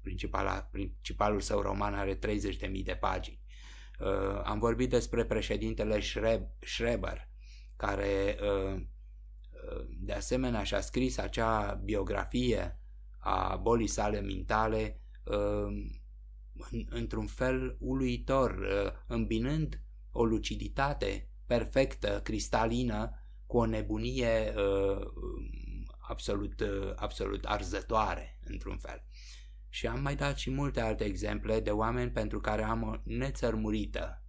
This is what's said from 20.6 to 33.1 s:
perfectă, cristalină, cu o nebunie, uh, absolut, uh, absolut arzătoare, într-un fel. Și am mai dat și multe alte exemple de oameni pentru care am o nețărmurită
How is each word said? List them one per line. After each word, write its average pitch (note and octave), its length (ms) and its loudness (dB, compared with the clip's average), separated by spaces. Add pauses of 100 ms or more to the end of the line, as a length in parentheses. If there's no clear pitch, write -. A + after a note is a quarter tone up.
perfectă, A2+ 720 2
cristalină, A2+ 1000 2 (280)
cu - 100 2
o A2+ 100 6
nebunie, A2 880 2
uh, G2 500 4 (1000)
absolut, - 520 -2
uh, G2 360 0
absolut G2 480 -2
arzătoare, G2+ 1000 0
într-un G2 340 -6
fel. - 240 -10 (680)
Și - 180 -4
am A#2+ 160 0
mai C#3+ 140 0
dat C#3+ 200 2
și - 140 -2
multe C3+ 300 2
alte A2 240 2
exemple G#2 560 0
de G#2+ 100 0
oameni A#2 400 2
pentru G#2+ 300 0
care G#2+ 220 2
am A2+ 200 2
o A2 120 -2 (100)
nețărmurită A2 1200 0